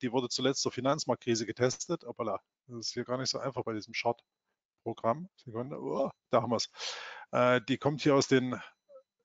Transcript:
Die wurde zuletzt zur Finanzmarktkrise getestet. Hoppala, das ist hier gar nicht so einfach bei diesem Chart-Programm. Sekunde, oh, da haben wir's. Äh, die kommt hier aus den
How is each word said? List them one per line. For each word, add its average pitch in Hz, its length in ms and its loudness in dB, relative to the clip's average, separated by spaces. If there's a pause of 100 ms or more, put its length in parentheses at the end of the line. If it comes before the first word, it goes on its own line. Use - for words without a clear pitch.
Die 120 120 -4
wurde 123 180 0
zuletzt 131 320 0
zur 123 100 0
Finanzmarktkrise 123 720 0
getestet. 123 600 0
Hoppala, 113 360 -4 (280)
das 117 180 -10
ist - 80 -8
hier 120 100 -4
gar 127 140 -4
nicht 127 120 -2
so 135 80 -2
einfach 123 260 -4
bei 113 80 -4
diesem 107 220 -8
Chart-Programm. - 1400 -4 (120)
Sekunde, 127 380 -8
oh, 139 300 -2 (180)
da 117 140 6
haben 117 80 -2
wir's. 113 180 0 (640)
Äh, 123 340 6
die 131 120 0
kommt 151 240 0
hier 147 120 6
aus 135 140 6
den 127 320 2 (640)